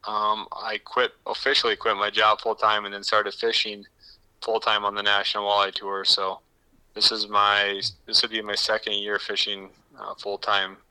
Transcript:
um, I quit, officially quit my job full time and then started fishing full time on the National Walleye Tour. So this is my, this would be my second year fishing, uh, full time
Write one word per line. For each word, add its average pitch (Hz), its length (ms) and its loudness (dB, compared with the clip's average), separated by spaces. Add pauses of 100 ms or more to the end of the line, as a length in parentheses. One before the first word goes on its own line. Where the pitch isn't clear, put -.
um, 107 440 -2
I 107 320 -8
quit, - 280 0 (160)
officially 120 480 0
quit 110 200 0
my 101 140 0
job 107 320 4
full 110 140 -2
time 107 300 2
and 101 80 -6
then 101 100 -8
started 104 320 0
fishing 107 500 -2 (560)
full 113 180 0
time 107 260 2
on 101 100 0
the 101 80 -4
National 101 400 0
Walleye 101 280 4
Tour. 98 320 -6
So 95 360 0 (560)
this 107 160 2
is 107 160 -4
my, 101 520 2 (280)
this - 160 4
would 113 80 -4
be 110 100 -2
my 104 140 -4
second 107 380 -2
year 101 260 -2
fishing, 98 500 -4 (300)
uh, 98 160 -10
full 101 240 -8
time 98 380 -2 (140)